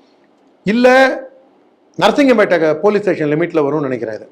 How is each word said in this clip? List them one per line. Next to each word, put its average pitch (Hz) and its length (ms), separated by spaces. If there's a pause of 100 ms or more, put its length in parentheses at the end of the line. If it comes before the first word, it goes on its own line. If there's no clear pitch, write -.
(640)
இல்ல 254 540 (800)
நரசிங்கம்பேட்டை 214 600
க-, 156 140
போலீஸ் 202 260
ஸ்டேஷன் 156 280
லிமிட்ல 160 320
வரும்னு 147 200
நினைக்கிறேன் 117 340
இது. 104 180